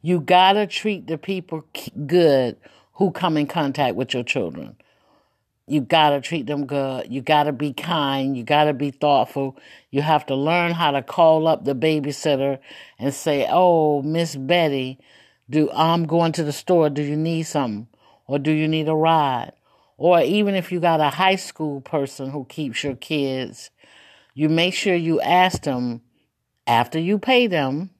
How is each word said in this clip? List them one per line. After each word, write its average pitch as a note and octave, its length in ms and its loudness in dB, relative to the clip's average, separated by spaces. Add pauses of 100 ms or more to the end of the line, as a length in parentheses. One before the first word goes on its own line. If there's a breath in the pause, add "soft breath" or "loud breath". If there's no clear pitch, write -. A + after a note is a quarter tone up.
You F3 180 0
gotta F#3 480 4
treat G3+ 400 -6
the D#3 100 -4
people F3 560 -8
k-, - 180 -14 (140)
good C#3 500 4 (380 soft breath)
who - 180 0
come E3 260 -2
in D3 80 0
contact C#3 500 -2
with B2 180 -4
your B2 100 -2
children. D#2+ 520 -6 (920)
You D3 140 0
gotta D3 380 4
treat C3+ 280 -6
them C#3+ 180 -4
good. C3+ 460 -4
You C3 100 -6
gotta D3 300 2
be C#3+ 220 -6
kind. C#3 600 -2
You B2 80 -8
gotta D3+ 300 2
be C#3+ 160 -4
thoughtful. C#3 680 0 (360 loud breath)
You C#3 100 -2
have D3+ 260 2
to C#3 80 -2
learn E3+ 360 0
how E3+ 200 0
to C#3 120 -2
call D#3+ 420 4
up D#3+ 200 0
the C#3+ 100 0
babysitter C#3+ 840 -2 (400 loud breath)
and C3+ 160 -4
say, C#3+ 340 -2
"Oh, D#3+ 540 2
Miss D#3 340 -2
Betty, C#3 640 -2 (500 soft breath)
do, D3 240 0
I'm E3 360 2
going E3 240 2
to E3 120 -4
the D3 100 -4
store. E3 360 2
Do C#3+ 140 -4
you D3 140 -4
need D#3+ 260 -2
something? A#2 440 -6 (400 soft breath)
Or C#3 120 -4
do D3 120 -2
you D#3 160 0
need D#3 200 -2
a D#3+ 80 0
ride?" D#3 560 0 (460)
Or E3+ 240 4
even G3 340 0
if F3+ 160 -4
you F3+ 80 -4
got E3 220 2
a D3 80 2
high F#3+ 260 2
school D3 460 -8
person C3+ 500 -6
who C#3+ 140 -10
keeps C#3+ 380 -8
your C#3 120 -6
kids, C3+ 760 -6 (640 soft breath)
you D3+ 140 -2
make E3 260 2
sure F#3 220 0
you E3 240 0
ask F3+ 440 2
them B2 380 -4 (640)
after A#2+ 320 2
you F#3 220 0
pay B3 280 4
them D#3 420 -2 (100)